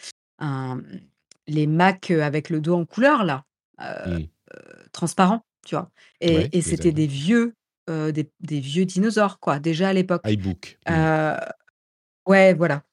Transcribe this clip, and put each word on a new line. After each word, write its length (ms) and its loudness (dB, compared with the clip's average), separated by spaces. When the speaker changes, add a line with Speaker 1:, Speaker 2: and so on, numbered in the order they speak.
Speaker 1:
un, 440 -6
les 200 0
Mac, 440 2
euh, 120 2
avec 280 -4
le 100 -2
dos 140 0
en 100 0
couleur, 400 0
là, 200 -4
euh, 380 -8
Speaker 2:
Hmm. 80 -8
Speaker 1:
euh, 40 -20
transparent, 500 0
tu 80 -8
vois. 160 -6
Et, 160 4
Speaker 2:
Ouais, 160 2
Speaker 1:
et 80 2
Speaker 2:
je 60 -2
les 100 -4
Speaker 1:
c'était 140 0
Speaker 2:
aime 40 0
bien. 120 2
Speaker 1:
des 40 -2
vieux, 440 0
euh, 240 -4
des, 180 -4
des 200 -6
vieux 240 -2
dinosaures, 560 0
quoi, 200 -2
déjà 280 0
à 60 0
l'époque. 320 0
Speaker 2:
iBook. 600 -4
Hmm. 60 0
Speaker 1:
Euh, 440 2
ouais, 260 8
voilà. 400 0